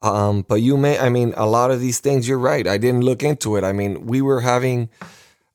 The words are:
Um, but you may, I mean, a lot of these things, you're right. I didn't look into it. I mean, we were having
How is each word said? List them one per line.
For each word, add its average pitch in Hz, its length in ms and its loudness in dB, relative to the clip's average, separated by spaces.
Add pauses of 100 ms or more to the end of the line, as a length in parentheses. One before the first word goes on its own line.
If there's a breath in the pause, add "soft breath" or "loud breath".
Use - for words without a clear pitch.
Um, 104 460 0
but 107 100 0
you 127 200 2
may, 143 200 2
I 127 120 0
mean, 123 280 0
a 107 100 0
lot 120 260 2
of 123 80 -2
these 123 180 -2
things, 135 300 0
you're 131 100 0
right. 127 300 0
I 101 100 0
didn't 123 260 2
look 127 200 0
into 127 320 -2
it. 95 80 0
I 98 80 0
mean, 101 340 -4
we 127 160 0
were 135 200 0
having 123 480 0 (640 loud breath)